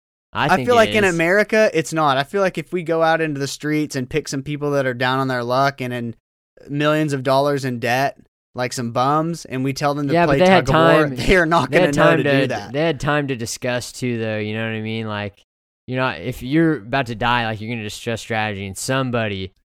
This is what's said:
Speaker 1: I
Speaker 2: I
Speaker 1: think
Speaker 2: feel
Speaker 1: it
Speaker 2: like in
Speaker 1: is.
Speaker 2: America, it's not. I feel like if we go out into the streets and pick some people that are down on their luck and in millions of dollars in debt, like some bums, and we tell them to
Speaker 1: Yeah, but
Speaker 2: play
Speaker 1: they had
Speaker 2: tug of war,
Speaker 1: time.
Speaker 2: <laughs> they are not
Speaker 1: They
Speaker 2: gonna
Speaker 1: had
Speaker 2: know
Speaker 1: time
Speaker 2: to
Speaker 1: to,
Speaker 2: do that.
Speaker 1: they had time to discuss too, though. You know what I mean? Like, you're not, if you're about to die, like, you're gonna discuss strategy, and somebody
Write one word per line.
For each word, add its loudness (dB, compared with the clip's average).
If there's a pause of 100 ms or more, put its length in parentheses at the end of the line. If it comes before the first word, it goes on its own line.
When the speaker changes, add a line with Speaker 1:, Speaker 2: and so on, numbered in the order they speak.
(320)
Speaker 1:
I -2
Speaker 2:
I 4
Speaker 1:
think 0
Speaker 2:
feel 4
Speaker 1:
it 6
Speaker 2:
like 6
in 2
Speaker 1:
is. 2
Speaker 2:
America, 2
it's -2
not. 2
I 0
feel -4
like 0
if -10
we -2
go 0
out 4
into -4
the -4
streets -2
and -4
pick -2
some -6
people -4
that 0
are -2
down 0
on -2
their -2
luck 0
and -6
in -8 (520)
millions 0
of -4
dollars 2
in -4
debt, 0 (380)
like -4
some -4
bums, 0
and -4
we 0
tell -2
them -4
to -2
Speaker 1:
Yeah, 4
but 4
Speaker 2:
play 4
Speaker 1:
they 6
had 6
Speaker 2:
tug 4
of 6
war, 6
Speaker 1:
time. -8
Speaker 2:
<laughs> -4
they 6
are 6
not 2
Speaker 1:
They 4
Speaker 2:
gonna 4
Speaker 1:
had 0
Speaker 2:
know 4
Speaker 1:
time 6
Speaker 2:
to 2
Speaker 1:
to, 2
Speaker 2:
do 0
that. -6
Speaker 1:
they -2
had -2
time -2
to -2
discuss -6
too, -4
though. -4
You -4
know -4
what -6
I -6
mean? -6
Like, -8 (460)
you're -4
not, -2
if -8
you're 2
about -4
to -8
die, 0
like, -6
you're -10
gonna -8
discuss -8
strategy, -4
and -12
somebody -4 (160)